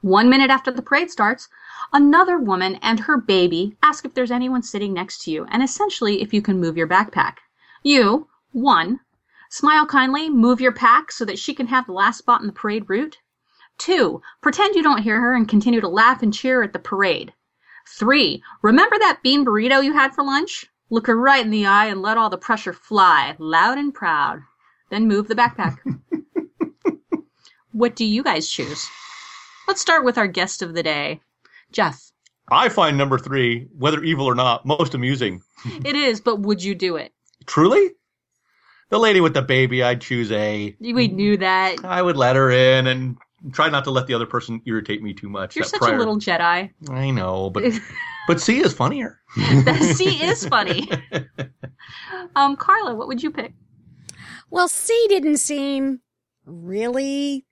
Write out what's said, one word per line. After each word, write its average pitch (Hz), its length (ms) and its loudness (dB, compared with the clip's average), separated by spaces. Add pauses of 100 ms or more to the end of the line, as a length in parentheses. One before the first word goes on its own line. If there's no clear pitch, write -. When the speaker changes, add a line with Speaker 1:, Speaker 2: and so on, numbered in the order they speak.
Speaker 1:
One 202 260 4
minute 269 220 6
after 269 200 2
the 247 120 -6
parade 339 280 0
starts, - 380 -2 (440)
another 330 440 6
woman 190 460 -2
and 220 180 0
her 294 160 0
baby 185 640 0
ask 302 220 0
if 254 100 -12
there's 247 180 -2
anyone 247 300 -2
sitting 202 300 -6
next 185 300 -8
to - 80 -8
you, 156 200 -6
and 240 120 0
essentially 254 580 -2
if 214 140 -6
you 208 80 2
can 196 180 0
move 165 160 -2
your 165 120 0
backpack. 185 480 0 (480)
You, 269 420 4 (260)
one, 226 480 0 (480)
smile 302 380 2
kindly, 285 420 0
move 247 320 4
your 254 120 2
pack 247 400 2
so - 120 -8
that 196 140 -8
she - 160 -6
can 254 140 -6
have 254 180 0
the 202 60 -12
last 196 260 -2
spot - 220 2
in 214 80 -6
the 202 40 -8
parade 208 360 -6
route. 247 300 -2 (600)
Two, 294 420 0 (220)
pretend 403 320 2
you 339 80 2
don't 269 200 2
hear 220 180 0
her 247 140 2
and 226 140 2
continue 220 320 2
to 202 80 -4
laugh 226 340 4
and 214 120 0
cheer 254 280 0
at 208 100 -4
the - 60 -8
parade. 190 540 -2 (560)
Three, 226 540 0 (200)
remember 359 360 6
that 381 240 2
bean 277 240 2
burrito 240 360 2
you 277 100 0
had 269 220 0
for 285 100 -2
lunch? 277 420 -4 (260)
Look 226 140 -2
her 233 100 2
right 262 280 4
in 214 80 -2
the 208 140 0
eye 202 200 4
and 196 160 -6
let 220 160 0
all 220 120 2
the 185 60 -6
pressure 214 360 -4
fly, 165 680 2
loud 165 400 2
and 285 160 -4
proud. 151 460 -2 (500)
Then 214 160 0
move 208 220 2
the 220 80 -2
backpack. 240 480 0
<laughs> - 1080 -8 (840)
What 233 220 -2
do 233 100 -4
you 220 200 0
guys 165 240 -2
choose? 147 400 -8 (800)
Let's 392 120 -2
start 320 240 2
with 247 140 0
our 214 80 2
guest 185 340 -4
of 170 140 -10
the 170 80 -4
day, 151 380 -4 (500)
Jeff. 165 400 -4 (400)
Speaker 2:
I 180 180 4
find 156 300 2
number 135 180 0
three, 123 520 -2 (100)
whether 151 240 -2
evil 156 240 -2
or 123 80 2
not, 123 320 0
most 147 280 0
amusing. 123 480 -4 (220)
<laughs> 131 200 -12
Speaker 1:
It 285 100 -6
is, 269 260 -2
but 226 200 -2
would 196 240 -2
you 196 100 -4
do 175 220 -4
it? - 160 -12 (340)
Speaker 2:
Truly? 262 440 4 (960)
The - 100 0
lady 214 220 4
with 160 140 2
the 139 80 0
baby, 127 420 0
I'd 123 160 0
choose 120 320 -4
A. 104 480 -4
Speaker 1:
We 240 260 0
knew 202 300 0
that. 185 480 -2
Speaker 2:
I 180 180 -2
would 175 140 0
let 131 180 4
her 135 160 4
in 131 380 4
and 127 280 -4 (360)
try 156 180 0
not 143 140 -2
to 135 80 -4
let 127 160 -2
the 127 60 -2
other 117 120 -2
person 117 400 -8
irritate 107 340 -6
me 104 140 -10
too 101 140 -16
much. 98 260 -10
Speaker 1:
You're - 100 -4
Speaker 2:
That - 60 -10
Speaker 1:
such 415 100 -6
Speaker 2:
prior- - 140 2
Speaker 1:
a 262 40 0
little 214 200 -2
Jedi. 202 520 -2 (200)
Speaker 2:
I 135 220 -4
know, 95 380 -4
but, 196 120 -4 (360)
Speaker 1:
<laughs> - 280 -12
Speaker 2:
but - 140 0
C 240 180 0
is 311 140 2
funnier. 226 560 -4
Speaker 1:
<laughs> - 80 -12 (280)
That 294 320 2
C 370 280 0
is 427 240 -2
funny. 208 400 -2 (240)
Speaker 2:
<laughs> - 1200 -14
Speaker 1:
Um, 277 200 2
Carla, 381 400 0
what 220 120 -10
would 254 140 -6
you 311 80 -4
pick? 254 220 -10 (1000)
Speaker 3:
Well, 359 180 0
C 453 400 0
didn't 302 300 2
seem 277 640 -4 (440)
really 247 1080 -6